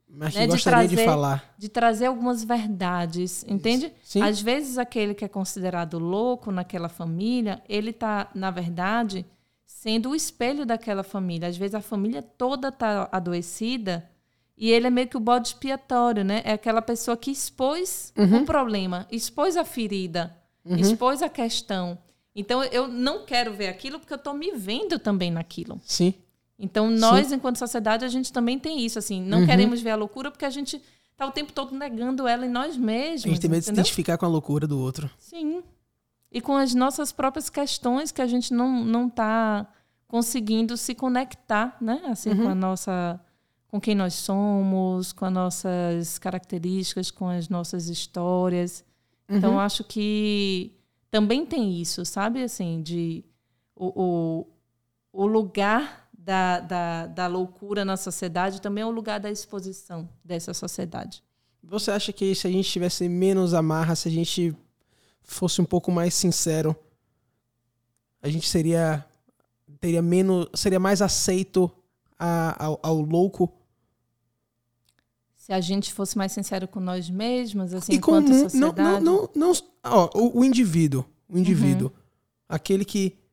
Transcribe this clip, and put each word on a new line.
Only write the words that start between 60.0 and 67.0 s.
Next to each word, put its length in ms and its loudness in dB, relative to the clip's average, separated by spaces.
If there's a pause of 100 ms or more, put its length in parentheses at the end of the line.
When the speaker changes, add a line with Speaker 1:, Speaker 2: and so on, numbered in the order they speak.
Speaker 2:
dessa 300 -8
sociedade. 720 -10 (400)
Speaker 1:
Você 260 -6
acha 240 -2
que 220 0
se 100 -4
a 60 0
gente 180 0
tivesse 400 -2
menos 460 2
amarra, 400 2
se 120 -4
a 40 0
gente 440 0 (680)
fosse 380 -2
um 40 4
pouco 260 0
mais 220 2
sincero, 640 2 (1500)